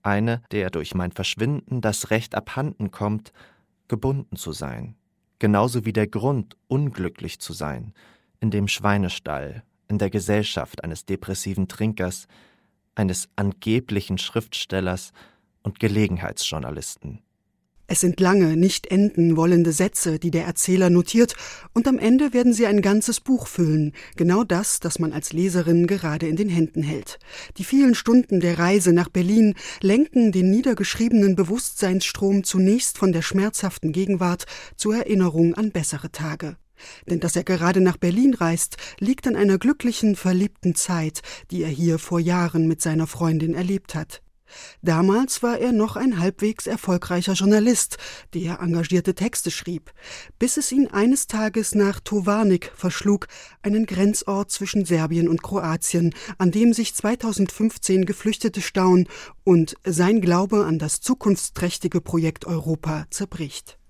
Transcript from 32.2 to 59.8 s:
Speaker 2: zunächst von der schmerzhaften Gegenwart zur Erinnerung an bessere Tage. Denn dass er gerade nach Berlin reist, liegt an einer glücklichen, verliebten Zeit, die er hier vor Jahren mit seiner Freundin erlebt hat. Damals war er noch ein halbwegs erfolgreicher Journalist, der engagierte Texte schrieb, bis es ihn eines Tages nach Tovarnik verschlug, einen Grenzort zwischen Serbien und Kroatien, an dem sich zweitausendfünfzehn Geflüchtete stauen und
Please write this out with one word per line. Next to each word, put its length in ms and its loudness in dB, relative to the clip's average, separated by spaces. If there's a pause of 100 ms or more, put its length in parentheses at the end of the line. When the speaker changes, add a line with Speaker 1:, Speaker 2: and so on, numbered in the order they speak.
Speaker 2:
zunächst 560 2
von 140 2
der 100 0
schmerzhaften 720 -2
Gegenwart 540 -2 (280)
zur 220 -2
Erinnerung 580 2
an 160 -2
bessere 400 -4
Tage. 460 -8 (520)
Denn 120 0
dass 160 -2
er 60 -2
gerade 380 2
nach 160 4
Berlin 380 2
reist, 420 -2 (220)
liegt 280 -2
an 80 0
einer 220 4
glücklichen, 580 0
verliebten 600 0
Zeit, 480 -4 (280)
die 120 -4
er 80 -4
hier 280 0
vor 220 -4
Jahren 480 0
mit 140 -2
seiner 240 0
Freundin 480 0
erlebt 400 -4
hat. 260 -10 (600)
Damals 600 2
war 140 0
er 160 0
noch 240 0
ein 220 0
halbwegs 480 -2
erfolgreicher 640 -2
Journalist, 640 2 (380)
der 260 -6
engagierte 540 0
Texte 360 -4
schrieb, 400 -10 (480)
bis 200 0
es 120 -2
ihn 180 4
eines 400 2
Tages 460 -2
nach 240 2
Tovarnik 760 2
verschlug, 520 -2 (360)
einen 240 0
Grenzort 640 0
zwischen 340 -2
Serbien 460 0
und 120 0
Kroatien, 720 -2 (220)
an 140 4
dem 240 4
sich 200 -4
zweitausendfünfzehn 1080 0
Geflüchtete 560 -2
stauen 480 4 (360)
und 380 4